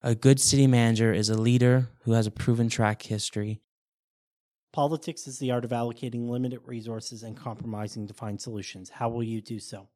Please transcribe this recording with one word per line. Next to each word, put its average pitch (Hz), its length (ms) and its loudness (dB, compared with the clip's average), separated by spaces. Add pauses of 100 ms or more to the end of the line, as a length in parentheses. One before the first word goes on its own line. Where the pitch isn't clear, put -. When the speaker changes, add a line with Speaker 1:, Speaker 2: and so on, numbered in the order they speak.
Speaker 1:
A 120 140 2
good 135 240 6
city 139 260 4
manager 113 480 6
is 104 160 0
a 110 80 2
leader 123 520 4 (140)
who 117 100 2
has 113 120 4
a 107 60 -4
proven 117 380 0
track 110 340 0
history. 107 580 -6 (1080)
Speaker 2:
Politics 151 560 -2
is 131 120 -12
the 127 120 -2
art 120 140 0
of 117 60 -6
allocating 120 580 -4
limited 123 360 -4
resources 113 580 -10
and 110 140 -14
compromising 107 680 -8
to 107 60 -14
find 104 260 -10
solutions. 98 500 -12
How 117 200 -4
will 117 140 -4
you 113 180 -6
do 110 180 -10
so? 101 360 -16